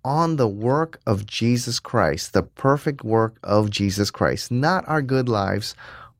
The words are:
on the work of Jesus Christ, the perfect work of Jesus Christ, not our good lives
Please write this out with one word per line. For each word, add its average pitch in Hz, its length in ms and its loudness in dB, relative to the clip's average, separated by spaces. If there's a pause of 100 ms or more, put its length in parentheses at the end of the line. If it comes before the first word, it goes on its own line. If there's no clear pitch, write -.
on 160 320 0
the 123 120 2
work 127 580 -2
of 104 200 2
Jesus 120 540 0
Christ, - 520 0
the 92 120 4
perfect 143 580 0
work 113 400 0
of 104 280 2
Jesus 101 420 0
Christ, 73 400 -2
not 151 360 0
our 156 140 0
good 127 260 0
lives 98 460 -2 (460)